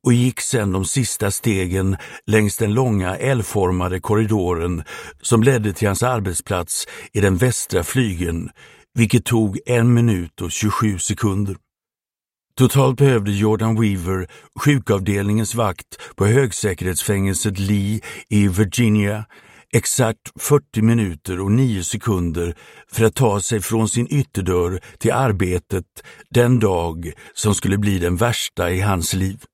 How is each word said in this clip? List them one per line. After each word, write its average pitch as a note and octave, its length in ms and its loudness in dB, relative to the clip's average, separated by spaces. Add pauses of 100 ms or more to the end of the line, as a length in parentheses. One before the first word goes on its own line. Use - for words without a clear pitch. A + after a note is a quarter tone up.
och B2+ 100 4
gick A#2+ 280 2
sedan G#2 300 -2
de F#2+ 140 -2
sista G#2+ 460 -2
stegen F#2+ 680 -2 (280)
längs G#2+ 320 2
den G#2 160 0
långa G2+ 440 0
L-formade F#2 840 -2
korridoren F2+ 840 0 (380)
som A2+ 220 4
ledde A2 300 2
till G#2+ 140 0
hans G2 160 0
arbetsplats G2 840 -4 (260)
i G#2 80 0
den F#2+ 160 4
västra G2 460 0
flygeln, F2 640 -2 (440)
vilket A#2 320 2
tog A2 400 0
en A#2+ 280 4
minut G#2+ 480 0
och E2+ 100 -6
tjugosju G#2 480 -2
sekunder. G2+ 580 -2 (1000)
Totalt C3 420 2
behövde A#2 340 2
Jordan G#2+ 500 2
Weaver, F#2+ 500 -2 (280)
sjukavdelningens G#2 960 0
vakt G#2+ 440 -4 (160)
på G2 100 0
högsäkerhetsfängelset G2 1300 0
Lee G2+ 420 0 (280)
i G#2 180 4
Virginia, G#2 800 0 (480)
exakt - 580 0 (100)
fyrtio C#3+ 400 0
minuter G2 580 0
och G2 120 0
nio A2+ 320 2
sekunder F2 760 -2 (300)
för A2+ 180 2
att A2 100 2
ta G2+ 260 2
sig G#2+ 200 -2
från A2+ 280 0
sin A#2 200 -2
ytterdörr F#2 720 -2 (140)
till - 140 0
arbetet F#2+ 720 -2 (440)
den A#2+ 300 4
dag E2+ 520 0 (220)
som G#2 220 0
skulle G2 220 0
bli G2+ 220 0
den F2 160 0
värsta F2 560 -2
i F#2 100 -2
hans F#2+ 320 -2
liv. F#2+ 300 -4 (100)